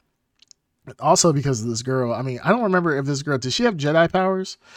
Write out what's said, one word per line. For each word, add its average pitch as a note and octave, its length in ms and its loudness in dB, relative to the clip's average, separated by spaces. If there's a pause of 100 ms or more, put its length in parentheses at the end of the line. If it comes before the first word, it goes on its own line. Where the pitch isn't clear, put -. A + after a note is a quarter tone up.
(1000)
also E3 340 4
because C3+ 280 0
of A2+ 60 -6
this A2+ 140 -4
girl, B2+ 320 -2
I A2 80 -4
mean, C3 220 -6
I - 60 -2
don't A#3 120 2
remember F3+ 360 2
if C#3 80 -2
this C#3+ 180 -4
girl, C#3+ 160 -2
did B2+ 140 -6
she A#3+ 100 -2
have A#3 120 2
Jedi D#3+ 360 2
powers? F#3+ 460 -2 (200)